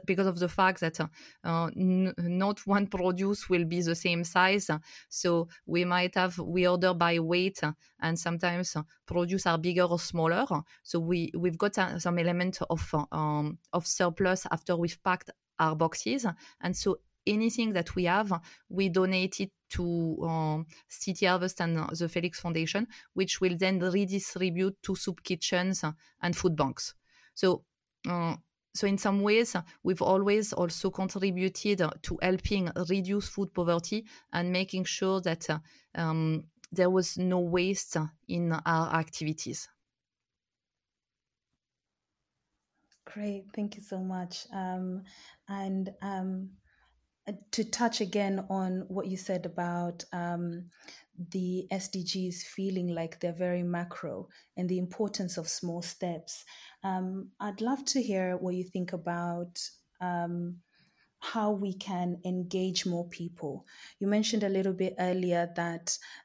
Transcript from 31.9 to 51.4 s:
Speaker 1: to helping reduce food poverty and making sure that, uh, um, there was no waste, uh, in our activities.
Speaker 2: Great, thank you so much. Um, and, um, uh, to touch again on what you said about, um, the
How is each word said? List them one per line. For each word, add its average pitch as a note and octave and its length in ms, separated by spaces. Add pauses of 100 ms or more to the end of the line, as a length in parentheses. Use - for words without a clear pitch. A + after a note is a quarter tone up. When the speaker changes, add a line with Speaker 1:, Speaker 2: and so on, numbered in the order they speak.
Speaker 1:
to - 180
helping F#3 500 (160)
reduce G3 400
food G3 260
poverty E3+ 520 (260)
and F3 200
making F#3 340
sure F#3+ 360
that, E3+ 280
uh, D#3 100 (360)
um, D#3+ 500 (260)
there F3+ 180
was F#3 280
no F3+ 220
waste, F3+ 580
uh, D#3 100 (200)
in E3+ 260
our E3 420
activities. D#3 720 (3500)
Speaker 2:
Great, G3+ 400 (100)
thank G#3 200
you - 60
so F#3+ 180
much. F#3 540
Um, F#3 500 (440)
and, G3 440 (120)
um, F#3+ 480 (760)
uh, G#3 40 (200)
to A3+ 120
touch A3+ 380
again G3 500
on F#3 360
what F#3+ 200
you F#3 100
said F3+ 300
about, F3 680
um, F3 560 (640)
the F#3 400